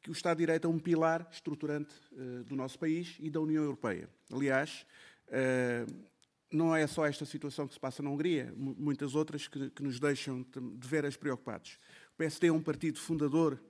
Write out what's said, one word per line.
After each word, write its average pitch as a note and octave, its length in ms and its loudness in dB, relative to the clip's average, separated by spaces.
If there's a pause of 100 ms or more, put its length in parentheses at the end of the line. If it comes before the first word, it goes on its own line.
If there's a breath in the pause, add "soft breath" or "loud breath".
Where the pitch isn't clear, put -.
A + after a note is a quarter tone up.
que - 80 -14
o D#3+ 40 -6
Estado E3 260 2
de E3 80 4
Direito E3 200 2
é E3 40 4
um E3 80 4
pilar E3 520 4
estruturante, D3 640 -6 (180)
eh, B2 320 -8
do A#2 120 -6
nosso C3 220 -4
país E3+ 400 -2
e D#3 100 -6
da D#3 120 0
União D#3 220 2
Europeia. A2+ 460 -2 (240)
Aliás, C3+ 540 0 (400 loud breath)
eh, B2+ 580 0 (680)
não E3 240 4
é D#3 120 4
só D3+ 180 0
esta D3 220 0
situação C#3+ 420 -6
que - 60 -14
se - 60 -16
passa C3 220 -6
na C#3+ 60 -2
Hungria, C#3+ 480 0
mu-, C3+ 220 -4
muitas C#3+ 360 0
outras D3+ 320 0
que, C3+ 220 -6
que - 140 -10
nos C3 180 -4
deixam C3+ 440 0
tam-, B2+ 300 -10
de B2 140 -14
veras C#3+ 260 0
preocupados. B2 640 -6 (360 loud breath)
O - 20 -20
P D#3+ 80 0
S D3+ 160 -2
D F3 60 6
é E3 60 8
um D#3+ 100 4
partido D#3 360 -2
fundador D3+ 720 2